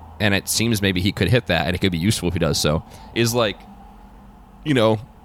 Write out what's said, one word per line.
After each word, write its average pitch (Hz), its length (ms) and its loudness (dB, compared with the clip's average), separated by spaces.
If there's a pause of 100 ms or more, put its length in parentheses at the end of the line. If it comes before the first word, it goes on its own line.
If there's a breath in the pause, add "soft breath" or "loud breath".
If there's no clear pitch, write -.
(200)
and 101 140 2
it 95 140 -2
seems 110 340 0
maybe 98 180 2
he 98 120 0
could 92 160 0
hit 120 180 2
that, 80 200 0
and 87 80 -2
it 87 60 -4
could 95 120 0
be 85 60 -2
useful 87 300 0
if 85 60 0
he 87 60 -4
does 76 180 0
so, 78 240 0 (320 loud breath)
is, 113 200 0
like, 113 240 -2 (1080)
you 151 100 0
know, 110 240 4 (260)